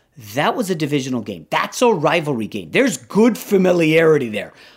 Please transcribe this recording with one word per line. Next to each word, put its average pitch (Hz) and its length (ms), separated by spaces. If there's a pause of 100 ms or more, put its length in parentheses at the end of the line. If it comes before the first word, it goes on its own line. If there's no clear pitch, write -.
(360)
that 156 200
was 208 140
a 185 60
divisional 135 460
game. 95 280
That's - 320
a 240 100
rivalry 151 540
game. 92 240
There's 202 280
good 220 380
familiarity 160 920
there. - 240 (240)